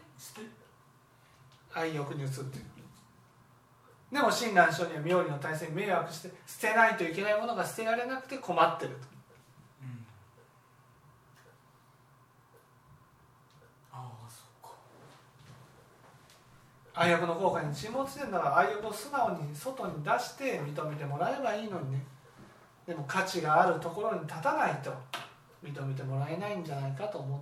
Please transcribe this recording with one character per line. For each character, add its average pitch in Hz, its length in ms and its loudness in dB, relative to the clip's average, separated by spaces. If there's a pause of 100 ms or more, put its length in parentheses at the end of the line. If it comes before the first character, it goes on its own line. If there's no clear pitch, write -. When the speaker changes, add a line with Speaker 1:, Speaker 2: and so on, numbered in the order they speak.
(180)
Speaker 1:
捨 - 160 -18
て 214 60 -16 (1300)
Speaker 2:
愛 165 220 -2
欲 143 200 -4
に 147 80 -4
移 135 40 -4
っ - 20 -2
て 131 300 -6
い - 20 -12
る。 - 60 -16 (1400)
で 277 100 2
も、 226 100 6
親 226 240 0
鸞 170 180 10
聖 170 120 0
人 165 100 -4
は 151 60 -4
冥 170 240 4
利 151 60 -2
の 143 80 -4
体 156 180 -4
制 165 100 -6
に 156 80 -8
迷 202 160 -2
惑 170 220 2
し - 100 -10
て、 180 100 -12 (140)
捨 - 220 -2
て 214 60 2
な 226 160 8
い 185 60 0
と 180 80 0
い 160 80 -2
け 185 100 -2
な 214 80 2
い 214 100 4
も 233 60 -2
の - 80 0
が 180 100 0
捨 - 120 -6
て 226 80 -2
ら 226 100 2
れ 247 120 -2
な 262 100 -4
く - 120 -10
て 269 100 -6
困 170 220 2
っ - 180 6
て 135 80 -6
る 127 40 -6
と。 - 60 -10 (840)
Speaker 1:
う 131 40 -12
ん。 117 200 -14 (3750)
あ 131 180 -10 (160)
あ、 - 20 -18
そ - 140 -20 (260)
っ - 20 -16
か。 - 60 -18 (2250)
Speaker 2:
愛 170 180 6
欲 170 140 4
の 170 100 0
効 190 160 4
果 160 100 0
に 147 120 -2
沈 220 180 -8
没 269 180 0
し - 100 -12
て 269 60 -4
ん 202 60 -6
だ 175 80 2
か 156 80 2
ら、 165 100 6
愛 196 140 6
欲 220 160 -4
を - 40 -4
素 - 200 -8
直 214 180 2
に 151 240 -4
外 262 340 -6
に 156 140 -6
出 202 160 0
し - 180 -6
て 240 240 -2
認 147 280 -4
め 147 80 -6
て 147 80 -6
も 139 140 -4
ら 190 120 2
え 269 100 -2
ば 226 140 0
い 220 120 -4
い - 20 -6
の 180 120 -4
に 135 120 -4
ね。 135 120 -2 (840)
で 170 80 -6
も、 151 100 -6
価 185 180 0
値 185 180 -2
が 156 220 6
あ 180 80 6
る 156 80 2
と 165 120 -4
こ 202 120 -6
ろ 220 120 0
に 160 120 -4
立 - 160 -8
た 294 120 2
な 285 140 2
い 165 140 0
と 135 100 -6 (720)
認 139 220 -6
め 135 80 -2
て 131 80 -6
も 135 180 -2
ら 143 80 -2
え 165 80 -2
な 202 120 -4
い 208 100 -2
ん 175 40 -6
じ 156 80 -6
ゃ 139 60 -4
な 135 100 -4
い 135 60 -2
か 190 120 -4
と 208 140 -4
思 139 200 -4
っ - 40 -8